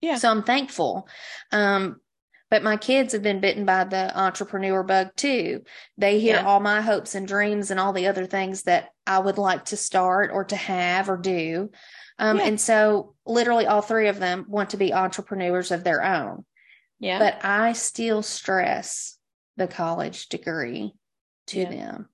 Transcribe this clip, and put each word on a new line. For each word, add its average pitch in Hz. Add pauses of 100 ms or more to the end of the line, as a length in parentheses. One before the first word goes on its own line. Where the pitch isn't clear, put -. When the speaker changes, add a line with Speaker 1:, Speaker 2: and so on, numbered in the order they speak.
Speaker 1:
Yeah. 311
Speaker 2:
So 247
I'm 220
thankful. 208 (460)
Um, 202 (500)
but 214
my 214
kids 254
have 208
been 202
bitten 196
by 185
the 190
entrepreneur 190
bug 190
too. 254 (340)
They 202
hear 220
Speaker 1:
Yeah. 190
Speaker 2:
all 202
my 208
hopes 220
and 196
dreams 202
and 190
all 190
the 185
other 190
things 190
that - (160)
I 190
would 196
like 190
to 208
start 185
or 196
to 202
have 185
or 190
do. 175 (480)
Um, 214
Speaker 1:
Yeah. 392
Speaker 2:
and 214
so 214 (100)
literally 233
all 208
three 220
of 202
them 185
want 202
to 214
be 196
entrepreneurs 185
of 175
their 175
own. 147 (560)
Speaker 1:
Yeah. 190
Speaker 2:
But 208
I 208
still 226
stress - (400)
the 190
college 170
degree 120 (540)
to 196
Speaker 1:
Yeah. 180
Speaker 2:
them. -